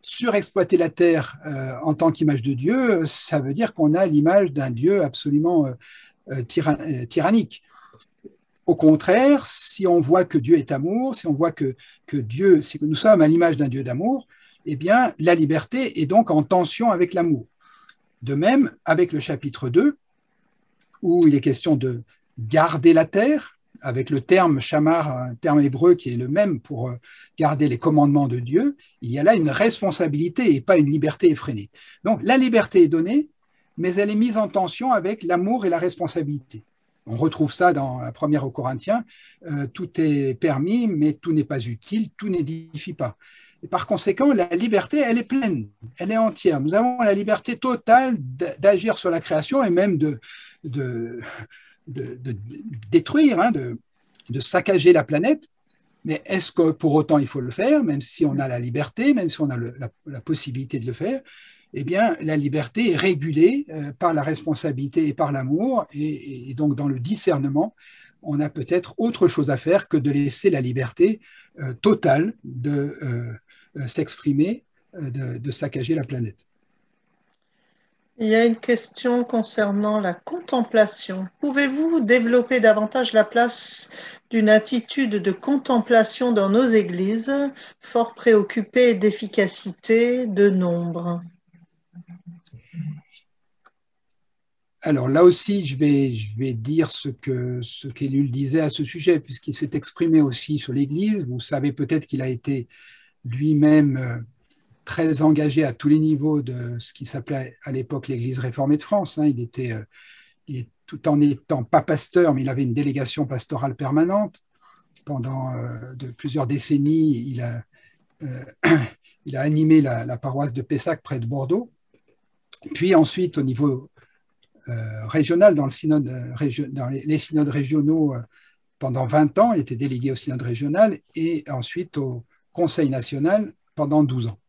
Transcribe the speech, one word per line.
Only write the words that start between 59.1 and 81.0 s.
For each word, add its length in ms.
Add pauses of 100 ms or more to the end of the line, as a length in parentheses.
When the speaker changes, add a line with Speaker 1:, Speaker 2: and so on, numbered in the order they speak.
Speaker 1:
même 160
si 100
on 100
a 60
le, 220
la, 100 (180)
la 140
possibilité 580
de 80
le 60
faire ? 300 (500)
Eh 120
bien, 360
la 160
liberté 540
est 60
régulée, 720
euh, 240
par 200
la 120
responsabilité 800
et 80
par 160
l'amour, 600
et, 100
et, 480
et 40
donc 200
dans 140
le 100
discernement, 800 (460)
on 180
a 80
peut-être 500
autre 300
chose 220
à 60
faire 300
que 100
de 140
laisser 400
la 100
liberté, 600 (400)
euh, 140
totale 680
de, 600
euh, 300 (460)
euh, 80
s'exprimer, 800 (320)
euh, 140
de, 280
de 140
saccager 420
la 80
planète. 420 (1700)
Speaker 2:
Il 80
y 80
a 100
une 120
question 640
concernant 800
la 120
contemplation. 1160 (120)